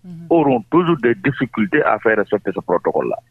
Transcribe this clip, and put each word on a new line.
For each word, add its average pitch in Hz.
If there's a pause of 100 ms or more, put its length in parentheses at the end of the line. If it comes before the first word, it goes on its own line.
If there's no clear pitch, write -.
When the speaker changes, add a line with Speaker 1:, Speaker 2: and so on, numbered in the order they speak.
Speaker 1:
Mhm. 170
Speaker 2:
auront 143
toujours 165
des 120
difficultés 113
à 110
faire 110
respecter 101
ce 95
protocole-là. 80 (160)